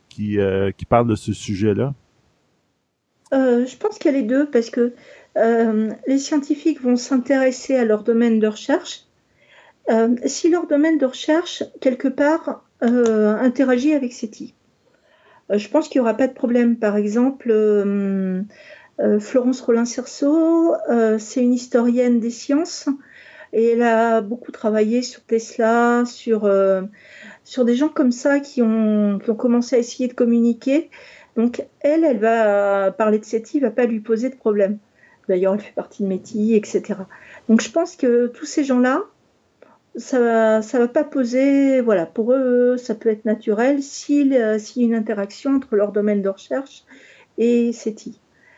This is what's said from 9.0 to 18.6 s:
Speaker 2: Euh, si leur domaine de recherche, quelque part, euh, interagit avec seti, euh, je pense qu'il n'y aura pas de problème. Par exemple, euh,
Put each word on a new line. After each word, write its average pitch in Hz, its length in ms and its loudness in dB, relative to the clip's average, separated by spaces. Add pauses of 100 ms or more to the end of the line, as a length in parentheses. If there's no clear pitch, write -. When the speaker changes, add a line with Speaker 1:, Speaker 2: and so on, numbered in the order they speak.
Speaker 2:
Euh, 226 260 2 (100)
si 311 240 -2
leur 339 160 0
domaine 311 320 2
de 269 80 2
recherche, 311 560 -4 (180)
quelque 262 280 0
part, 294 560 -2 (180)
euh, 226 560 2
interagit 262 560 2
avec 254 180 -2
seti, 220 420 -14 (960)
euh, 202 60 0
je 208 120 -4
pense 302 200 0
qu'il 269 120 0
n'y 233 60 0
aura 220 100 0
pas 262 100 0
de 269 80 -10
problème. 240 420 0
Par 208 200 -2
exemple, 240 540 -2
euh, 202 920 0 (580)